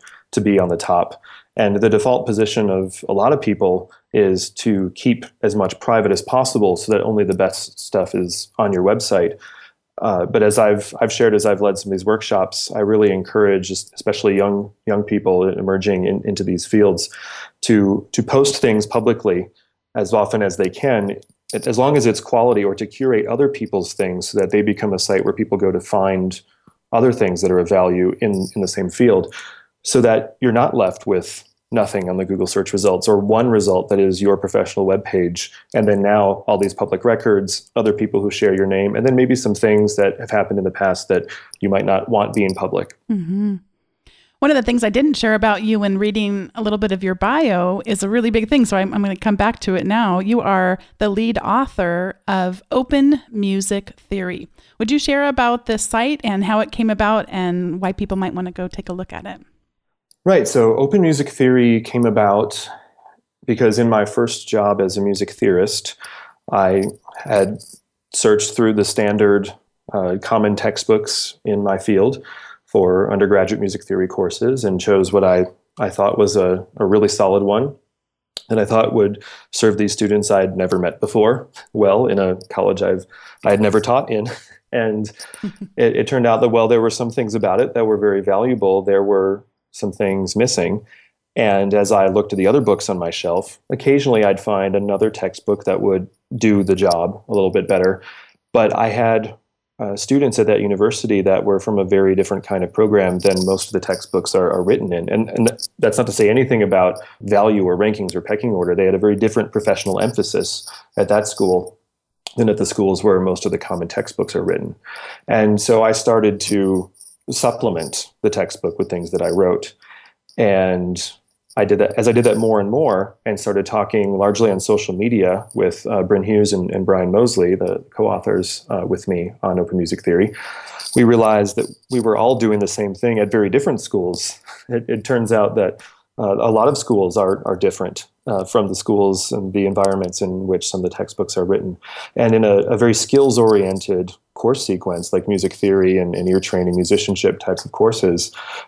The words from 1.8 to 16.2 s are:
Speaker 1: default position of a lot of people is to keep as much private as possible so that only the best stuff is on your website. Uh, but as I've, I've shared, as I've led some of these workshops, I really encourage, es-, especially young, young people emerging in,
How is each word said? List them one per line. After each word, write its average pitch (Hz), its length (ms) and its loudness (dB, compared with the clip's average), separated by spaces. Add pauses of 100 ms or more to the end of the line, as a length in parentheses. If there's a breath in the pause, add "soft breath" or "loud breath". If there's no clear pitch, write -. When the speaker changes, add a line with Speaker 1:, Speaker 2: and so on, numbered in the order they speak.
Speaker 1:
default 127 380 2
position 107 420 0
of 95 400 -4
a 98 40 -2
lot 104 200 2
of 143 80 0
people 92 500 -2 (220 soft breath)
is 95 380 0
to 95 440 -2
keep 120 300 -2 (180)
as 104 120 0
much 98 260 -2
private 110 300 2
as 95 100 0
possible 110 560 0
so - 160 -8
that 104 100 2
only 107 220 0
the 92 100 0
best - 440 -4
stuff - 360 -4
is 90 340 -6 (100)
on 104 140 0
your 90 100 0
website. 104 560 0 (640 loud breath)
Uh, 92 240 -2
but 110 160 2
as 104 160 4
I've, 104 420 2
I've 113 120 0
shared, 113 220 4
as 104 120 2
I've 101 160 0
led 98 160 0
some 101 120 -10
of 95 80 -2
these 92 60 -8
workshops, 107 680 -2
I 104 80 -4
really 107 300 4
encourage, 95 600 0
es-, - 240 -10
especially 101 420 -2
young, 101 340 0 (140)
young 104 180 0
people 95 460 0
emerging 95 560 -2
in, 98 220 -2